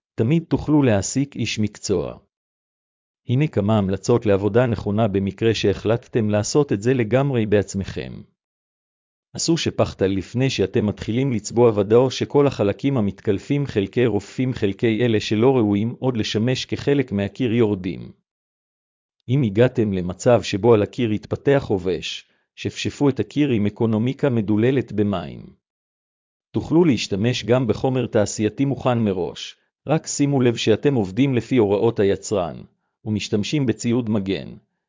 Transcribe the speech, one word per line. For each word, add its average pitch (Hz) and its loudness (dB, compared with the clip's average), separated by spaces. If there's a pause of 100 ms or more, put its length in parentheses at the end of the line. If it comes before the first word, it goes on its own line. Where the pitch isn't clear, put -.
(160)
תמיד 156 0
תוכלו 147 2
להעסיק 127 0
איש 110 -6
מקצוע. 87 -4 (1120)
הנה 135 0
כמה 107 0
המלצות 98 0
לעבודה 101 2
נכונה 110 -2
במקרה 98 0
שהחלטתם 107 -2
לעשות 113 0
את 98 -2
זה 120 2
לגמרי 123 0
בעצמכם. 95 -4 (1120)
עשו - 0
שפכטל 101 -2
לפני 107 -2
שאתם 107 -2
מתחילים 120 -2
לצבוע, 110 2
ודאו 117 4
שכל 143 2
החלקים 127 -2
המתקלפים, 113 -2
חלקי 110 0
רופפים, 117 -2
חלקי 110 0
אלה 113 2
שלא 117 2
ראויים 107 0
עוד 131 -2
לשמש 113 -2
כחלק 139 -2
מהקיר, 101 -2
יורדים. 92 0 (1160)
אם 139 2
הגעתם 110 2
למצב 92 2
שבו 110 2
על 104 6
הקיר 110 -2
התפתח 135 0
עובש, 92 -4 (280)
שפשפו - -2
את 131 -2
הקיר 139 -2
עם 107 2
אקונומיקה 113 0
מדוללת 113 0
במים. 87 -4 (1080)
תוכלו 156 2
להשתמש 113 0
גם 123 0
בחומר 127 -2
תעשייתי 107 0
מוכן 127 -2
מראש, 92 -4 (320)
רק 156 -2
שימו 143 0
לב 120 2
שאתם 117 2
עובדים 120 0
לפי 117 0
הוראות 110 2
היצרן, 92 0 (440)
ומשתמשים 110 -2
בציוד 117 -2
מגן, 95 -4 (340)